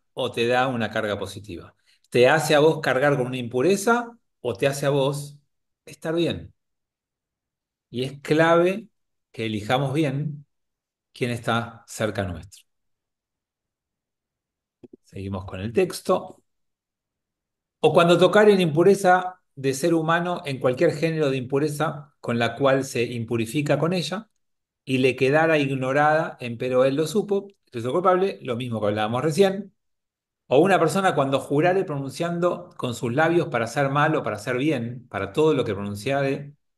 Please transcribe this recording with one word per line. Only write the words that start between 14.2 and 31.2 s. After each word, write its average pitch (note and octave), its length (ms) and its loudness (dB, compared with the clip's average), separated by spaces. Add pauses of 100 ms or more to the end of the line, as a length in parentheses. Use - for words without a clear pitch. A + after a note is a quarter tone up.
Seguimos G2 420 -10
con F#2+ 160 -12
el A2+ 120 -6
texto. - 680 -4 (1400)
"O D3+ 140 2
cuando E3+ 240 4
tocaren G3 440 6
impureza F3+ 800 2 (140)
de C3+ 180 -2
ser E3 200 0
humano E3 520 0
en C3+ 140 -6
cualquier C3 320 2
género D#3 380 -2
de C3+ 80 0
impureza D3 840 -4
con A#2 200 -2
la A#2 160 0
cual C3+ 280 2
se B2 200 -4
impurifica A#2+ 760 -2
con E3 140 0
ella, F#3 360 -6 (560)
y C3 140 0
le B2+ 160 4
quedara D3+ 440 4
ignorada, C#3+ 800 0
empero B2+ 460 0
él C3+ 100 2
lo D#3 120 -2
supo", G3+ 400 -2 (240)
el A2+ 200 -8
culpable, F#3 520 2
lo B2 120 -6
mismo A#2 260 -6
que G#2 60 0
hablábamos G#2+ 360 -2
recién. F#3+ 500 0 (760)
O C3 120 4
una F#3 200 4
persona E3 360 2
cuando C3+ 240 2